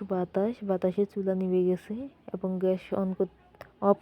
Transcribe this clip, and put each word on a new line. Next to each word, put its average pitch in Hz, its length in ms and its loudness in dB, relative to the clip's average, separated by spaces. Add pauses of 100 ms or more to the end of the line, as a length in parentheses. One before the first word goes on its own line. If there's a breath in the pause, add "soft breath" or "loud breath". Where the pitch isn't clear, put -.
বাতাস, 190 600 -2
বাতাসে 190 420 0
চুলা 190 300 -2
নিভে 185 280 2
গেছে 214 460 -2 (240)
এবং 185 260 -4
গ্যাস 185 320 2
on 190 220 0
কর-, - 260 -2 (420)
অফ 202 200 4